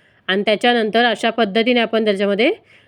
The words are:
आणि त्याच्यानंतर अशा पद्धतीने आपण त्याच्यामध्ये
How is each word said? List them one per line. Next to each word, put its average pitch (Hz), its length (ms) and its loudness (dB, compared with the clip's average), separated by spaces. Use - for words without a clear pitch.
आणि 196 140 0
त्याच्यानंतर 220 640 0
अशा 226 240 -2
पद्धतीने 226 500 0
आपण 226 260 0
त्याच्यामध्ये 202 460 0